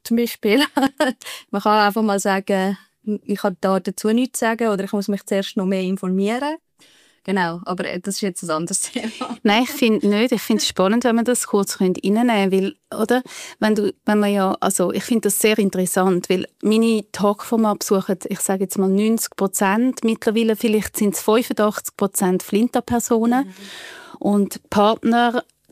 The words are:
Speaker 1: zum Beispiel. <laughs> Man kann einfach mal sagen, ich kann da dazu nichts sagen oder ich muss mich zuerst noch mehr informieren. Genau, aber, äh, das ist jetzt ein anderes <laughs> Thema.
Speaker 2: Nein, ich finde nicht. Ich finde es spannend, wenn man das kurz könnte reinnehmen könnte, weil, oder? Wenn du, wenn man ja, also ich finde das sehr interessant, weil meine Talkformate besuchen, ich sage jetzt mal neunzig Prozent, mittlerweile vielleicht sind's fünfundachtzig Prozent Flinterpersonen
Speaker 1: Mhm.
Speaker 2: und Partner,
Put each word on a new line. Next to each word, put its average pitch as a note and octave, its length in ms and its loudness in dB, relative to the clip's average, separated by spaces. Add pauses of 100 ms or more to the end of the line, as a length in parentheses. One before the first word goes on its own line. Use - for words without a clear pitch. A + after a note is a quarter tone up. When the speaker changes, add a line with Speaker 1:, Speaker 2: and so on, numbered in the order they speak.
Speaker 1:
zum - 160 -2
Beispiel. A#3 460 2 (120)
<laughs> - 760 -2
Man G3+ 100 -2
kann G#3+ 240 4
einfach G3+ 160 2
mal G3+ 180 2
sagen, G3 580 0 (480)
ich G3+ 160 -2
kann G3 200 -2
da F#3+ 200 2
dazu G3 280 -6
nichts B3 300 0
sagen A3+ 300 0
oder G3 160 -2
ich - 80 -6
muss G3+ 160 -2
mich G3+ 160 -4
zuerst G3 320 -2
noch F#3+ 80 -2
mehr F#3+ 180 0
informieren. G3 720 -2 (720)
Genau, F3 400 -2
aber, F3+ 200 -6
äh, - 140 -6
das F#3+ 160 -6
ist - 60 -6
jetzt F#3+ 220 -4
ein E3+ 60 -8
anderes D#3+ 320 -2
<laughs> - 100 -8
Thema. A#3 520 -8
Speaker 2:
Nein, A3 200 4
ich B3 60 -2
finde A3 380 2
nicht. G#3 240 2
Ich A3 100 0
finde G#3 200 0
es - 80 -2
spannend, G#3 340 2
wenn A#3 140 2
man A#3 80 0
das A#3 200 0
kurz G3 320 -2
könnte F#3 260 2
reinnehmen G#3+ 460 2
könnte, F#3+ 260 0 (160)
weil, - 100 -8
oder? A#3+ 200 2 (380)
Wenn G#3+ 160 2
du, G3+ 180 -2 (120)
wenn G#3 140 2
man G3+ 140 2
ja, F#3+ 280 0
also G3 320 0
ich G3+ 100 -4
finde A3+ 240 0
das G3 100 0
sehr G#3+ 220 4
interessant, F#3 680 0
weil F#3 180 0 (160)
meine A3 480 2
Talkformate G#3 680 0
besuchen, F#3+ 380 0 (120)
ich G3 100 -6
sage F#3+ 240 -2
jetzt F#3 160 -4
mal F#3+ 100 2
neunzig G#3+ 460 0
Prozent, G3+ 680 0
mittlerweile A3+ 500 0
vielleicht G#3+ 420 0
sind's G3+ 240 0
fünfundachtzig G#3+ 760 0
Prozent F#3 440 0
Flinterpersonen A#3+ 1040 0
Speaker 1:
Mhm. F#3+ 60 -16 (680)
Speaker 2:
und - 500 0
Partner, A3+ 720 2 (280)